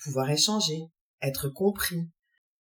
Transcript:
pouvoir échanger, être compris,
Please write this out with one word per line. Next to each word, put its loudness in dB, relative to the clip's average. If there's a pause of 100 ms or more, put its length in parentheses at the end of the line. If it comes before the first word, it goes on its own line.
pouvoir 0
échanger, 2 (400)
être -2
compris, 0 (520)